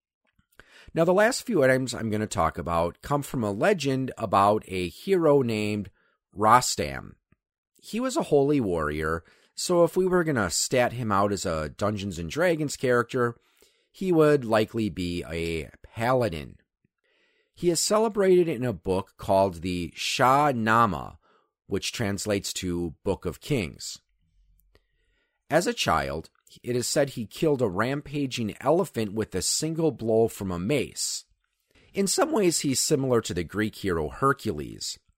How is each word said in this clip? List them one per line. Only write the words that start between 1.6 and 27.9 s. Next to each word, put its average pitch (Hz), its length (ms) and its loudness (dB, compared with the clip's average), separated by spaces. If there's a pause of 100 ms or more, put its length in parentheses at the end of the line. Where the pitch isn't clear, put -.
items 131 300 2
I'm 110 160 -4
gonna 107 180 -2
talk 82 300 0
about 85 440 -2
come 143 200 -2
from 131 220 -4
a 104 80 0
legend 135 640 0
about 104 500 4
a 90 220 -4
hero 160 520 2
named 107 480 -2 (480)
Rostam. 82 760 2 (640)
He - 220 -8
was 254 160 -4
a 220 80 0
holy 143 380 4
warrior, 80 640 -2 (320)
so 175 280 2
if 170 140 0
we 185 80 2
were 180 180 2
gonna 120 280 0
stat 120 420 0
him 117 180 -4
out 101 200 2
as 98 140 -4
a 78 240 -2
Dungeons 101 500 -4
and 85 100 -8
Dragons 156 480 -2
character, 120 580 0 (560)
he 190 200 -4
would 151 340 4
likely 110 440 0
be 87 400 -4
a 82 400 -4 (140)
paladin. 110 720 -2 (960)
He 175 160 -2
is 165 100 0
celebrated 202 680 2
in 127 160 -4
a 123 100 -2
book 92 440 -4
called 95 440 2
the 87 340 -4
Shah 139 600 2
Nama, 110 600 2 (500)
which - 240 -4
translates 101 600 -4
to 87 500 -4
Book 95 220 -4
of 85 160 -6
Kings. 87 580 -6 (1500)
As 196 180 2
a 240 60 -4
child, 76 560 -2 (340)
it 120 120 -4
is 123 120 -2
said 143 240 0
he 117 140 -8
killed 147 360 0
a 120 60 2
rampaging 127 920 -4